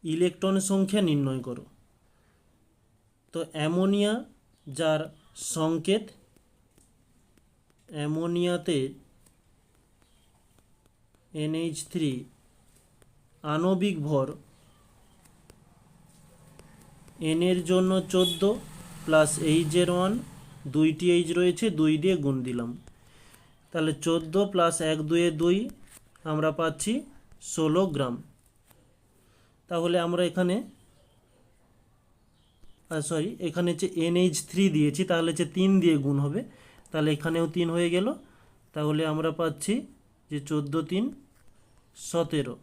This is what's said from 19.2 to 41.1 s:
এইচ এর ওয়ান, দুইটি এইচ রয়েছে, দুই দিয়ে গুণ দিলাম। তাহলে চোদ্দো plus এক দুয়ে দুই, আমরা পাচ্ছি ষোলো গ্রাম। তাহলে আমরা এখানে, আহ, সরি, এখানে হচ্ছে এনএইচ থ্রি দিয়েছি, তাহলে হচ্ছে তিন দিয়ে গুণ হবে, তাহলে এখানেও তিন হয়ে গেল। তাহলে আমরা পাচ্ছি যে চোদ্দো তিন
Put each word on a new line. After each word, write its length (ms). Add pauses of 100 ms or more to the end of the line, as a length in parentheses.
এইচ 280
এর 140
ওয়ান, 160 (640)
দুইটি 300 (100)
এইচ 120 (120)
রয়েছে, 260 (140)
দুই 140 (100)
দিয়ে 200
গুণ 120 (120)
দিলাম। 220 (1000)
তাহলে 200 (140)
চোদ্দো 360 (120)
plus 220 (160)
এক 80 (100)
দুয়ে 200 (120)
দুই, 160 (760)
আমরা 180 (100)
পাচ্ছি 340 (600)
ষোলো 300 (120)
গ্রাম। 200 (1500)
তাহলে 360
আমরা 240
এখানে, 260 (2500)
আহ, 160
সরি, 200 (180)
এখানে 240
হচ্ছে 160 (180)
এনএইচ 300 (140)
থ্রি 140 (120)
দিয়েছি, 340
তাহলে 220
হচ্ছে 160 (100)
তিন 120 (140)
দিয়ে 120 (100)
গুণ 200
হবে, 160 (500)
তাহলে 240
এখানেও 300 (100)
তিন 200
হয়ে 200
গেল। 120 (680)
তাহলে 260 (100)
আমরা 180 (100)
পাচ্ছি 340 (560)
যে 100 (100)
চোদ্দো 300 (120)
তিন 120 (1080)